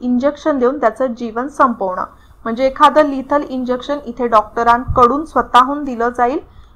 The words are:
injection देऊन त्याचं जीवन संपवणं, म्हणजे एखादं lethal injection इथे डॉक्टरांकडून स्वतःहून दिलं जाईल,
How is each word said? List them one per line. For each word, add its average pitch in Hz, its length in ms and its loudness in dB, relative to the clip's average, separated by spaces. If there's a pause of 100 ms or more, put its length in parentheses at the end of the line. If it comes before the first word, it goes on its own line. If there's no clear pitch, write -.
injection 277 580 -2
देऊन 254 220 0
त्याचं 233 260 0
जीवन 233 420 -6
संपवणं, 208 560 0 (400)
म्हणजे 233 220 -2
एखादं 285 380 4
lethal 277 380 -2
injection 254 600 -6
इथे 240 220 -6
डॉक्टरांकडून 233 960 2
स्वतःहून 262 600 0
दिलं 240 240 -4
जाईल, 247 300 -2 (380)